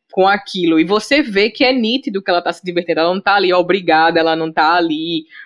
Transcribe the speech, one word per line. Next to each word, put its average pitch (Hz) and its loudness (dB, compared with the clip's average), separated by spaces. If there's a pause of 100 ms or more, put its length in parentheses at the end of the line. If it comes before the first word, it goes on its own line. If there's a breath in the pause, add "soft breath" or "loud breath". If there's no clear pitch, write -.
(120)
com 190 2
aquilo. 185 0
E 160 2
você 208 0
vê 214 0
que - -6
é 254 2
nítido 226 -4
que 196 -4
ela 175 0
tá 170 -4
se - -18
divertindo. 170 -4
Ela 170 2
não 196 -4
tá 196 0
ali 190 0
obrigada, 170 2
ela 160 0
não 160 -4
tá 160 2
ali 165 -2 (220 loud breath)